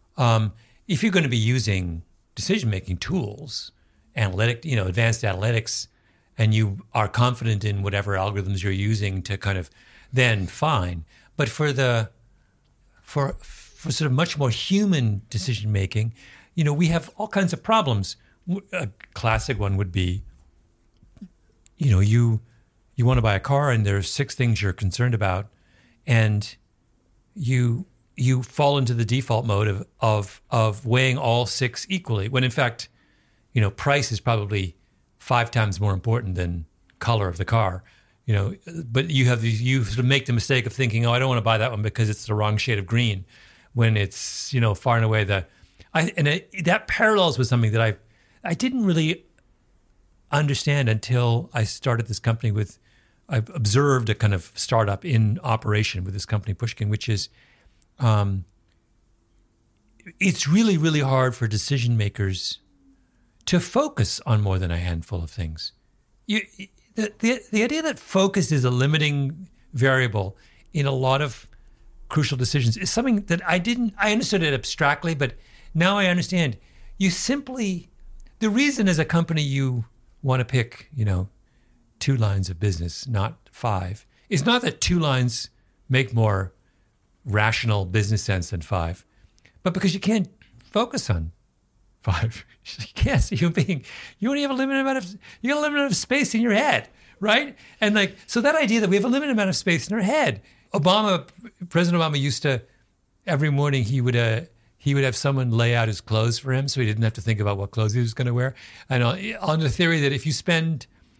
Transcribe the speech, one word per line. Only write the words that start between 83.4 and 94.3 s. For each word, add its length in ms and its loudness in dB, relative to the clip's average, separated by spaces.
five, 540 -4
is 160 0
not 160 2
that 200 -4
two 180 2
lines 500 0
make 240 2
more 400 2
rational 600 0
business 380 0
sense 260 -2
than 120 -6
five, 440 -4
but 100 0
because 200 0
you 60 -4
can't 300 0
focus 460 -4
on 220 -2
five. 480 -2
<laughs> 60 -20
You 160 -12
can't, 220 2
as 140 2
a 40 -2
human 180 2
being. 220 -4
You 120 -2
only 120 0